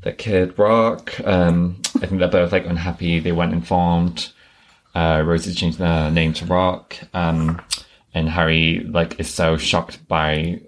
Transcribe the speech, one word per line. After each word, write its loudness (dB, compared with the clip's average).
the -4
Kid 0
Rock. 2
Um, 2
I -2
think -2
they're 2
both, 2
like, 0
unhappy. -2
They 0
went 0
and -2
formed, 0
uh, 2
Rose 0
has -6
changed -2
their 0
name 2
to -8
Rock. 0
Um, 0
and 0
Harry, 2
like, -2
is -6
so 2
shocked -4
by -2